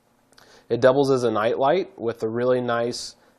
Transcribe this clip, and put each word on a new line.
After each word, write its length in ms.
It 100
doubles 300
as 120
a 80
night 280
light 400
with 240
a 60
really 340
nice 520